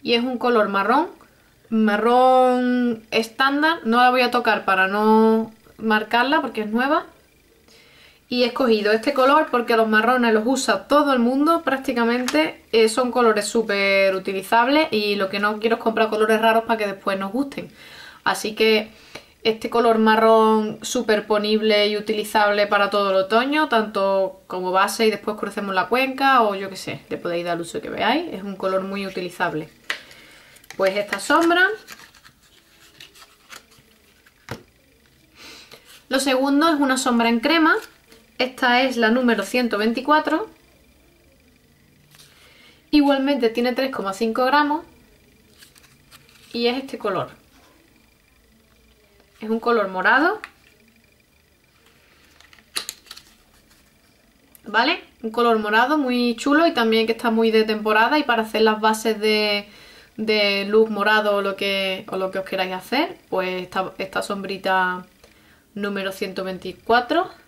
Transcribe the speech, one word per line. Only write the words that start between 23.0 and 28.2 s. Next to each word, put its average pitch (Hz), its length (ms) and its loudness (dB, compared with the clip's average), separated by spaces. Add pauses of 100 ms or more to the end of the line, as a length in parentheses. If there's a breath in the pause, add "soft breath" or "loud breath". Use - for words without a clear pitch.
el 190 80 2
otoño, 254 500 0
tanto 196 800 -2
como 185 240 -6
base 202 360 0
y 220 40 2
después 208 240 -6
crucemos 202 400 -6
la 180 140 0
cuenca 262 540 2
o 202 120 0
yo 196 140 -8
qué 190 80 -14
sé, - 320 -12
le 180 80 -8
podéis 175 260 -4
dar 175 120 -4
el 170 60 -6
uso 170 200 -8
que - 80 -12
veáis. 277 420 -2